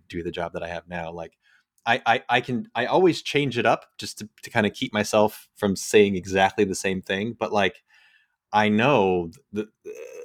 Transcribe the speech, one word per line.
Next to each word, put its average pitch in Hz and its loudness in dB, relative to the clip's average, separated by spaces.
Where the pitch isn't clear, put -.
do 85 -10
the 85 -6
job 85 -8
that 85 -8
I 82 -10
have 85 -12
now." 85 -10
Like, 85 -14
I, 117 2
I, 117 2
I 120 2
can, 120 -6
I 117 -2
always 156 2
change 139 -2
it 117 2
up 135 2
just - -12
to, 107 -14
to - -16
kinda 107 2
keep - -8
myself 107 2
from 98 -2
saying 101 4
exactly 95 0
the 95 -2
same 95 -4
thing, 104 -4
but, 98 -4
like, 98 0
I 107 2
know 104 2
the, 104 -6